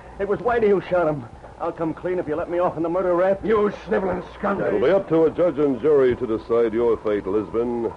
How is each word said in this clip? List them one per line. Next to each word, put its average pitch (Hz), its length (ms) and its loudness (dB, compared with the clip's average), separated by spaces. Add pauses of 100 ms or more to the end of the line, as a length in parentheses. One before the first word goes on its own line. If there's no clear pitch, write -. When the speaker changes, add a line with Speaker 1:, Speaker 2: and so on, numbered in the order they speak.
(180)
Speaker 1:
It 196 100 -4
was 208 100 -2
Whitey 233 300 0
who 196 140 4
shot 175 260 0
him. 143 160 -4 (360)
I'll 165 120 -4
come 165 200 -6
clean 180 260 -4
if 156 100 -6
you 151 80 -2
let 165 120 -6
me 170 120 -2
off 175 160 0
on 156 60 -4
the 170 60 -2
murder 180 260 0
rap. 190 300 2
Speaker 2:
You 208 280 2 (140)
sniveling 185 360 -2 (160)
scoundrel. 202 300 -2
Speaker 3:
It'll 101 120 0
be 135 100 4
up 190 180 2
to 160 160 4
a 151 60 4
judge 156 280 0
and 139 240 0
jury 135 340 4
to 127 100 -4
decide 113 460 0
your 117 260 2
fate, 104 280 -2
Lisbon. 107 720 -2